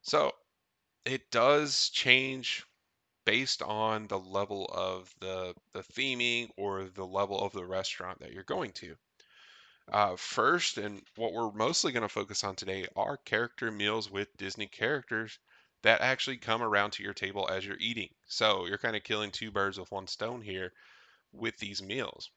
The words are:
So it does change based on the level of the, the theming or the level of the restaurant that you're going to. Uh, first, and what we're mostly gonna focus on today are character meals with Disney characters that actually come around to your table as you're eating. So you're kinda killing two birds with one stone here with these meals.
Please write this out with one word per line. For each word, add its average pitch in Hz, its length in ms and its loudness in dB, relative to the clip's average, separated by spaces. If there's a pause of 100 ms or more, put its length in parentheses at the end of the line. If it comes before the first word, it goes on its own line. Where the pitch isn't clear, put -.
So - 300 4 (720)
it 131 260 -4
does 139 600 4
change 131 720 2 (600)
based 120 380 2
on 107 460 -2
the 101 100 -2
level 98 480 -4
of 92 540 -4
the, 92 340 -6 (180)
the 92 100 -8
theming 120 760 -2
or 95 280 -4
the 92 220 -8
level 98 340 0
of 98 120 -2
the 92 120 -8
restaurant 92 560 -6
that - 120 -14
you're 95 100 -12
going 131 300 -4
to. 80 240 -14 (920)
Uh, 101 260 4
first, 139 640 2
and 104 240 -6 (140)
what 110 160 -2
we're 110 200 -2
mostly 127 400 2
gonna 113 160 0
focus 101 360 -4
on 95 120 -2
today 95 300 -4 (100)
are 143 200 0
character 117 540 0
meals 104 400 0
with 98 260 -4
Disney 98 300 -6
characters 113 720 -2 (440)
that 110 180 8
actually 131 360 0
come 117 260 0
around 101 300 4
to 101 100 -8
your 101 120 -6
table 98 340 -2
as 95 180 -2
you're 98 120 -6
eating. 113 300 -2 (180)
So 98 400 4
you're 101 120 -2
kinda 110 220 0
killing 107 320 -2
two 110 180 -8
birds 98 280 0
with 92 120 -12
one 95 160 -6
stone 117 340 -6
here 95 320 -6 (600)
with 113 260 -6
these 101 240 -8
meals. 107 540 -6